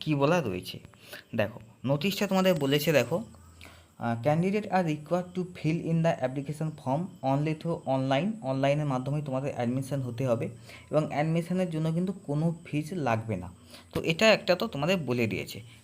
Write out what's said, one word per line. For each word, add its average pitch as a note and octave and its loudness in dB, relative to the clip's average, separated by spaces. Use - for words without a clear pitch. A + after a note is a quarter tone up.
কী D#3 0
বলা D3 4
রয়েছে। F#2 -4
দেখো, G#2 -2
নোটিশটা E3+ 0
তোমাদের F#3 4
বলেছে, C#3+ 2
দেখো, E3 2
আহ, A#2 -2
"Candidate F#3+ 2
are F#3 2
required F3 -2
to - 2
fill E3 -2
in E3 2
the E3 4
application C#3+ -2
form C#3+ -2
only D3 2
through E3 -2
online।" C3+ 2
অনলাইনের C#3 2
মাধ্যমেই C#3 -2
তোমাদের C3+ -4
অ্যাডমিশন C3 -2
হতে B2 -4
হবে A#2+ 2
এবং D3+ 2
অ্যাডমিশনের E3 0
জন্য D#3+ 0
কিন্তু F3+ 0
কোনো D#3 0
ফিজ D3+ -4
লাগবে A2+ 0
না। F2 -8
তো - -2
এটা D#3+ 2
একটা F#3 6
তো A3+ 0
তোমাদের D#3+ 0
বলে B2 2
দিয়েছে। F#2 -4